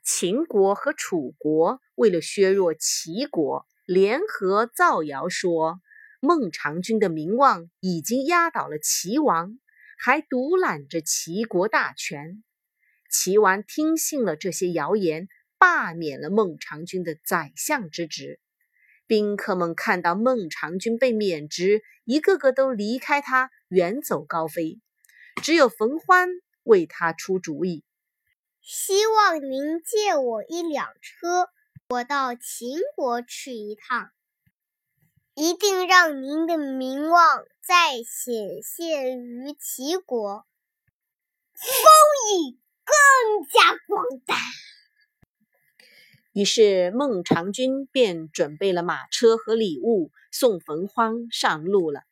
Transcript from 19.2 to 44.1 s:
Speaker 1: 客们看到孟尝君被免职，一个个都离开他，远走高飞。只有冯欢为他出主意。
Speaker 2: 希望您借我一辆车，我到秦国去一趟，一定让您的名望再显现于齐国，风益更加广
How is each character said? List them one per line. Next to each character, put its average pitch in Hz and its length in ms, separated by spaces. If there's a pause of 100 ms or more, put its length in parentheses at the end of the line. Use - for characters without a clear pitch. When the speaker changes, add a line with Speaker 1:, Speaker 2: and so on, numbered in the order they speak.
Speaker 1:
客 196 180
们 170 220
看 185 260
到 175 140
孟 226 340
尝 165 300
君 233 180
被 254 140
免 175 380
职， 202 340 (220)
一 285 160
个 392 160
个 262 160
都 269 180
离 220 260
开 285 240
他， 262 300 (160)
远 185 340
走 165 220
高 160 240
飞。 160 320 (640)
只 311 120
有 285 120
冯 262 320
欢 359 300 (340)
为 196 220
他 165 260
出 190 260
主 165 280
意。 165 180 (760)
Speaker 2:
希 - 440
望 403 380
您 285 400
借 415 320
我 233 320
一 339 160
辆 285 240 (140)
车， 359 480 (400)
我 247 160
到 262 280
秦 247 460 (160)
国 240 260
去 - 300
一 214 240
趟， 220 340 (1300)
一 330 180
定 370 320
让 330 380
您 311 240
的 339 100
名 269 520
望 330 340 (180)
再 339 360
显 214 640
现 269 580
于 247 380
齐 294 380
国， 220 480 (1080)
风 523 880
益 269 180 (280)
更 508 680
加 381 340
广 - 200 (200)